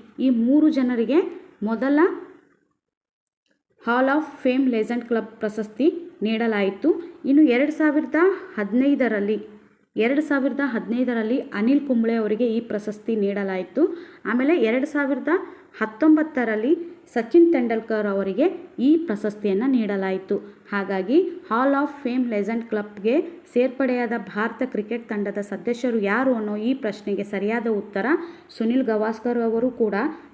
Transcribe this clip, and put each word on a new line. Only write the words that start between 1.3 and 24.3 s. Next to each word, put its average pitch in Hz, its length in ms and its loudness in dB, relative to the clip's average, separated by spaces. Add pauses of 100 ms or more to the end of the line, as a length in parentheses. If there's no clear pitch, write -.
ಮೊದಲ 247 380 0 (1900)
Hall 262 320 2
of - 280 -6
Fame 262 260 2
Legend 226 340 -2
ಕ್ಲಬ್ 220 200 0
ಪ್ರಶಸ್ತಿ 226 840 -4 (120)
ನೀಡಲಾಯಿತು. 220 1000 0
ಇನ್ನು 285 180 6
ಎರಡು 277 300 4
ಸಾವಿರದ 294 420 0 (400)
ಹದಿನೈದರಲ್ಲಿ, 220 920 0 (500)
ಎರಡು 254 260 2
ಸಾವಿರದ 277 420 0
ಹದಿನೈದರಲ್ಲಿ 233 760 -2
ಅನಿಲ್ 269 480 0
ಕುಂಬ್ಳೆ 226 260 2
ಅವರಿಗೆ 220 380 0
ಈ 226 80 0
ಪ್ರಶಸ್ತಿ 214 560 -6
ನೀಡಲಾಯಿತು. 196 800 -2 (260)
ಆಮೇಲೆ 262 320 2
ಎರಡು 247 300 2
ಸಾವಿರದ 285 420 -2 (500)
ಹತ್ತೊಂಬತ್ತರಲ್ಲಿ 262 1000 2 (360)
ಸಚಿನ್ 330 380 6
ತೆಂಡೂಲ್ಕರ್ 220 540 0
ಅವರಿಗೆ 196 600 0 (100)
ಈ 285 180 4
ಪ್ರಶಸ್ತಿಯನ್ನ 208 680 -2
ನೀಡಲಾಯಿತು. 196 680 0 (360)
ಹಾಗಾಗಿ 196 480 2
Hall 277 640 0
of - 200 -10
Fame 240 240 -2
Legend 220 320 -2
ಕ್ಲಬ್‌ಗೆ 214 580 -2 (320)
ಸೇರ್ಪಡೆಯಾದ 247 680 0
ಭಾರತ 214 460 -4